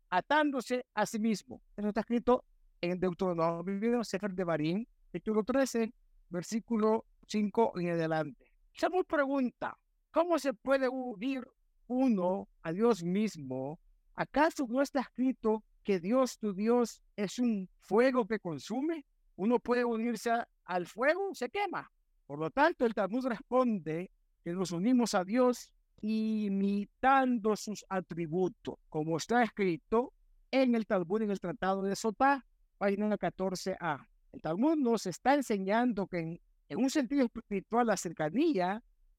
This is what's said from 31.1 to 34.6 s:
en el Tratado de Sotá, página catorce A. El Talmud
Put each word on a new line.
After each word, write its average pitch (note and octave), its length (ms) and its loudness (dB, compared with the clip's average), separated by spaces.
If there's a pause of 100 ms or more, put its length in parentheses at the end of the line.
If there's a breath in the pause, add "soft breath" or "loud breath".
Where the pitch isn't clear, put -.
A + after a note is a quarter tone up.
en G#3 80 0
el G3 100 -2
Tratado F#3+ 420 -2
de G3 120 -2
Sotá, C4 520 0 (320)
página G3+ 400 0
catorce F#3 600 -4
A. D#3 300 -4 (240)
El - 80 -16
Talmud A3+ 360 2